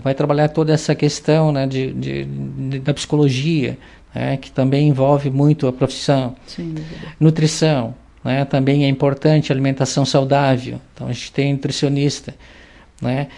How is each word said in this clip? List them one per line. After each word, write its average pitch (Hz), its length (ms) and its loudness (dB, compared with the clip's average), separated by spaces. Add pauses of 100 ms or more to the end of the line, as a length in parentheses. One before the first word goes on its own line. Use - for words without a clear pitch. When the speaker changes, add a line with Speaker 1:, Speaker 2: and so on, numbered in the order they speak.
Speaker 1:
vai 135 100 0
trabalhar 151 360 2
toda 156 240 0
essa 151 200 0
questão, 151 600 2
né, 135 120 0
de, 135 280 -4
de, 135 320 -6
de, 135 540 -8
da 143 140 -2
psicologia, 139 840 0 (360)
né, 131 220 -2
que - 160 -12
também 139 380 2
envolve 139 400 2
muito 147 380 2
a 127 40 2
profissão. 131 640 -2 (100)
Speaker 2:
Sem - 280 -12
dúvida. 160 340 -12 (100)
Speaker 1:
Nutrição, 156 800 2 (300)
né, 131 180 0
também 139 400 2
é 139 60 2
importante, 143 640 2
alimentação 135 520 0
saudável. 131 760 2 (120)
Então, 127 140 -10
a 123 60 -4
gente - 180 -12
tem 139 220 0
nutricionista, 139 840 -2 (640)
né? 131 260 -4 (100)